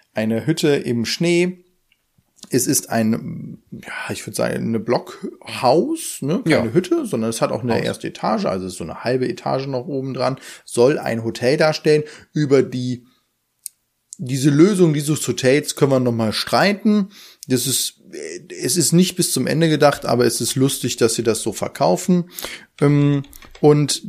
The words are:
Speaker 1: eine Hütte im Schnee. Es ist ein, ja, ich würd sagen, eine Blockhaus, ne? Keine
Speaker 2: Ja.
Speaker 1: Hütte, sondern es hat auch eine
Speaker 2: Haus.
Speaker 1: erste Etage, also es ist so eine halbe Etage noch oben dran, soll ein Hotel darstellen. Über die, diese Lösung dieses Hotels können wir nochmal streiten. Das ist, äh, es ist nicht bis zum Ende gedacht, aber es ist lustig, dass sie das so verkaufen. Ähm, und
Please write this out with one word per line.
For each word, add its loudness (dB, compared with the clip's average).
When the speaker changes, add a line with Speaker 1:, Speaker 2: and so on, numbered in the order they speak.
Speaker 1:
eine -2
Hütte 2
im 0
Schnee. 0
Es 0
ist -2
ein, -4
ja, -12
ich -10
würd -12
sagen, -2
eine -2
Blockhaus, -2
ne? -2
Keine 2
Speaker 2:
Ja. -6
Speaker 1:
Hütte, 0
sondern -4
es -4
hat 0
auch -4
eine -2
Speaker 2:
Haus. -2
Speaker 1:
erste -6
Etage, -2
also -4
es -8
ist -14
so -8
eine -12
halbe 0
Etage -4
noch -6
oben -6
dran, -2
soll 2
ein -4
Hotel 0
darstellen. 2
Über 4
die, -4
diese 0
Lösung 6
dieses -2
Hotels 2
können 2
wir 4
nochmal 0
streiten. 2
Das 0
ist, -4
äh, -12
es -2
ist 2
nicht 4
bis -2
zum -2
Ende 2
gedacht, 2
aber 2
es 0
ist -4
lustig, 0
dass 2
sie -2
das 0
so -4
verkaufen. 0
Ähm, 2
und 4